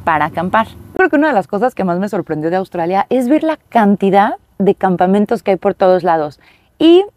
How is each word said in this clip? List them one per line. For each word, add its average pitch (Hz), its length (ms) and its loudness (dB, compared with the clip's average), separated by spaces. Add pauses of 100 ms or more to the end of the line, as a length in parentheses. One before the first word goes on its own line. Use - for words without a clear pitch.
para 156 220 -2
acampar. 202 420 -4 (260)
Creo 370 140 0
que 311 80 -2
una 302 120 2
de 277 60 0
las 190 120 0
cosas 220 280 -4
que 196 100 -6
más 175 140 -2
me 202 100 -4
sorprendió 160 420 -4
de 180 60 -2
Australia 185 520 -4
es 247 200 -2
ver 302 140 2
la 311 140 -2 (140)
cantidad 202 640 2 (240)
de 190 160 2
campamentos 190 680 0
que 202 100 0
hay 185 40 0
por 185 180 -2
todos 185 300 2
lados. 160 340 -2 (400)
Y 339 260 4 (120)